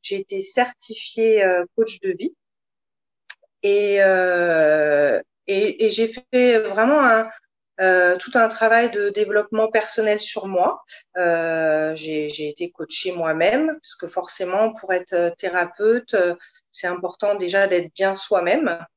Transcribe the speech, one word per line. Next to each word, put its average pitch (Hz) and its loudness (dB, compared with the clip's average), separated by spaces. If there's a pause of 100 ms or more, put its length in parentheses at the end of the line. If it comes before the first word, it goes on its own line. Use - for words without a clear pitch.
J'ai - -8
été 196 -8
certifiée, 220 0
euh, 180 2 (120)
coach 220 -2
de 190 -4
vie 262 -8 (1300)
et, 202 2
euh, 160 4 (260)
et, 202 0
et 214 4
j'ai 220 -2 (180)
fait 247 4
vraiment 220 2
un, 233 2 (520)
euh, 180 4
tout 214 -12
un 233 4
travail 226 2
de 202 -4
développement 208 0
personnel 214 -2
sur - -8
moi. 190 0 (360)
Euh, 160 0
j'ai, 156 -6
j'ai 151 -8
été 175 -8
coachée - -8
moi-même 175 0
parce 311 -8
que 170 -12
forcément, 190 -4
pour 190 -6
être 175 -2
thérapeute, 190 -2
euh, 175 2 (360)
c'est - -10
important 180 -4
déjà 196 0
d'être 175 0
bien 196 0
soi-même. 190 0 (180)